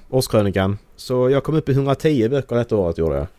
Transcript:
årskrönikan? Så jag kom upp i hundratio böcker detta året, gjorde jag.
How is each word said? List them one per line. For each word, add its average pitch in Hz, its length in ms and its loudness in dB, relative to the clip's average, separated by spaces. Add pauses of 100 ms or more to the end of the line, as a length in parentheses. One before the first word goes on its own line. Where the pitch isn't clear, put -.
årskrönikan? 101 680 0 (180)
Så 127 340 0
jag 135 140 2
kom 151 120 -2
upp 156 140 -2
i 135 40 2
hundratio 139 560 2
böcker 131 260 -2
detta 120 200 0
året, 87 220 0
gjorde 80 180 0
jag. 71 120 -4 (120)